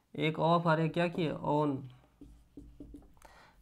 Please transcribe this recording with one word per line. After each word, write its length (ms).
एक 240
ऑफ 280
और 120
एक 140
क्या 140
किए, 260
on। 440